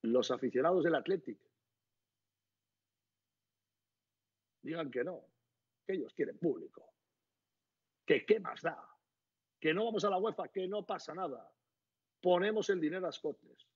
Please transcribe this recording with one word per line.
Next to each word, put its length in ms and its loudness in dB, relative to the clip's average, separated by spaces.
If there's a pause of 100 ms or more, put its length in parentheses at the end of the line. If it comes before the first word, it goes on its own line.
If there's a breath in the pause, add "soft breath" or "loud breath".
los 280 4
aficionados 540 2
del 100 4
Athletic 420 -2 (3250)
digan 280 -4
que 140 -2
no, 220 -6 (600)
que 80 -2
ellos 200 -4
quieren 260 -2
público, 540 -4 (1120)
que 200 4
qué 140 4
más 220 -8
da, 280 -8 (680)
que 140 0
no 100 0
vamos 220 -2
a 40 4
la 80 2
uefa, 300 -2
que 200 -6
no 180 -6
pasa 280 -8
nada, 380 -8 (720)
ponemos 480 4
el 100 4
dinero 260 0
a 40 -2
escotes. 680 -10